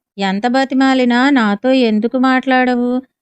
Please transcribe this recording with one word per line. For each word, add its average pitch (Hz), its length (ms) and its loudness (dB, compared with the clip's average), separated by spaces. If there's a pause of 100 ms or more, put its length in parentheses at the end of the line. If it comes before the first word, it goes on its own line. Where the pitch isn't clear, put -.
(180)
ఎంత 196 280 -4
బతిమాలినా 262 840 0
నాతో 240 420 0
ఎందుకు 233 460 0
మాట్లాడవు? 254 840 0 (200)